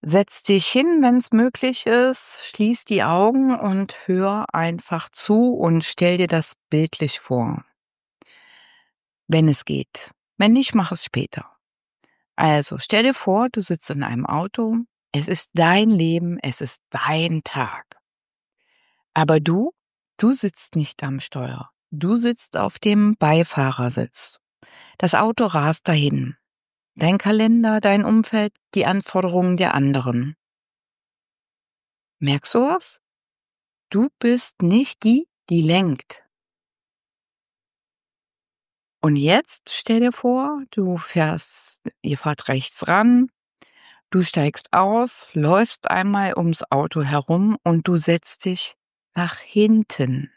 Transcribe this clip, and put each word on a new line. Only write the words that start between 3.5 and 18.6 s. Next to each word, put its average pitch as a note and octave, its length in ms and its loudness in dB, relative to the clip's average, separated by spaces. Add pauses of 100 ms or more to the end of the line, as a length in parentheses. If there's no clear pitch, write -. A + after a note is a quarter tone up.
und F#3+ 340 -2 (140)
hör G3 460 0
einfach E3+ 560 -4
zu A#3 420 2
und E3 320 2
stell F3+ 320 0
dir F3+ 120 2
das E3 260 -2 (160)
bildlich D#3 500 -2
vor. A#2+ 460 -4 (1600)
Wenn D#3+ 220 4
es C#3 160 0
geht. - 460 -8 (260)
Wenn G#3+ 160 6
nicht, C4 200 2
mach F#3 200 0
es F3 100 -10
später. - 480 -8 (840)
Also, D3+ 400 2
stell G#3 260 0
dir C4 100 2
vor, A3 380 0
du A#3 80 -6
sitzt F3 300 -6
in C#3+ 120 -6
einem A#2+ 240 -4
Auto, A3 520 -4 (340)
es C#3+ 160 -4
ist F3+ 260 -6
dein F3+ 360 4
Leben, E3+ 520 0
es C#3 200 -6
ist - 180 -12 (100)
dein D#3+ 540 -2
Tag. - 420 -8 (1300)